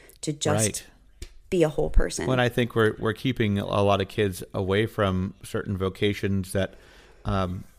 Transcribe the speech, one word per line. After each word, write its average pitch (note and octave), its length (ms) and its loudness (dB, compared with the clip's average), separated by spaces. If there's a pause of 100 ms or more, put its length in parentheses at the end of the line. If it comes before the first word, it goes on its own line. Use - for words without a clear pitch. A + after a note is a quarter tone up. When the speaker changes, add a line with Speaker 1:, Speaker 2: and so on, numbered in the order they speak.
(200)
Speaker 1:
to D#3 120 -6
just A2+ 340 0
Speaker 2:
Right. - 180 -4 (640)
Speaker 1:
be F3 140 2
a D3+ 80 4
whole D#3 200 -2
person. - 360 2
Speaker 2:
Well, C3 60 2
and B2+ 100 4
I A#2+ 80 4
think A#2+ 240 0
we're, A2 240 4
we're A2 160 -2
keeping G#2+ 440 0
a G2+ 240 0
lot G2+ 180 4
of F#2+ 80 -2
kids G2 340 -2 (100)
away G2+ 340 0
from G2 560 0
certain G2+ 360 -6
vocations G2 720 -2
that, F#2+ 220 -2 (500)
um, F#2+ 400 -4 (140)